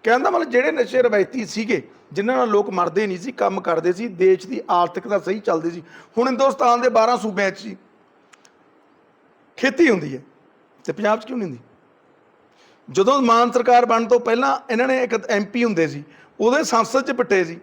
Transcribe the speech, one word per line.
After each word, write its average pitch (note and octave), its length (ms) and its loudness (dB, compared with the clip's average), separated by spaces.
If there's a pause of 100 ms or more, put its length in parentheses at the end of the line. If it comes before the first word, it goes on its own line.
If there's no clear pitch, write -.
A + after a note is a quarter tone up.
ਕਹਿਣ A#3 180 2
ਦਾ F4 100 0
ਮਤਲਬ E4+ 200 -2
ਜਿਹੜੇ B3+ 220 2
ਨਸ਼ੇ B3+ 300 0
ਰਵਾਇਤੀ G#3+ 440 0
ਸੀਗੇ, G#3+ 360 -4 (300)
ਜਿਨ੍ਹਾਂ G3+ 240 -2
ਨਾਲ B3 120 0
ਲੋਕ G#3 220 0
ਮਰਦੇ F3+ 360 -2
ਨਹੀਂ F#3 120 -6
ਸੀ, A3+ 140 -10
ਕੰਮ F#3+ 280 -2
ਕਰਦੇ E3+ 320 -2
ਸੀ, G#3 160 -6
ਦੇਸ਼ F#3 380 2
ਦੀ G#3+ 140 -8 (100)
ਆਰਥਿਕਤਾ F3 480 0
ਸਹੀ F#3+ 220 -4
ਚੱਲਦੀ E3 300 -2
ਸੀ। E3+ 120 -14 (360)
ਹੁਣ A#3+ 80 2
ਹਿੰਦੁਸਤਾਨ B3+ 540 2
ਦੇ B3+ 80 2
ਬਾਰਾਂ A3+ 280 2
ਸੂਬਿਆਂ G3+ 340 -2
'ਚ - 160 -16
ਹੀ - 100 -12 (1800)
ਖੇਤੀ C4+ 340 2
ਹੁੰਦੀ D3+ 260 -2
ਹੈ, B2+ 60 -12 (600)
ਤੇ E3 80 -6
ਪੰਜਾਬ G#3+ 280 0
'ਚ A3+ 40 -18
ਕਿਉਂ B3+ 140 -10
ਨਹੀਂ G3 100 -6
ਹੁੰਦੀ? A#2+ 140 -14 (1300)
ਜਦੋਂ G#3+ 320 2
ਮਾਨ A#3 280 4
ਸਰਕਾਰ A#3+ 360 4
ਬਣਨ A3+ 200 0
ਤੋਂ A#3+ 140 4
ਪਹਿਲਾਂ B3+ 520 -2
ਇਹਨਾਂ A#3+ 160 0
ਨੇ C4 140 0
ਇੱਕ A3 280 -4
ਐਮ G#3 140 0
ਪੀ A#3+ 200 -2
ਹੁੰਦੇ F3 220 0
ਸੀ, C#3+ 180 -10 (360)
ਉਹਦੇ B3 240 2
ਸੰਸਦ B3 420 0
'ਚ C#4 60 -4
ਪਿੱਟੇ G#3 320 0
ਸੀ। E3+ 180 -10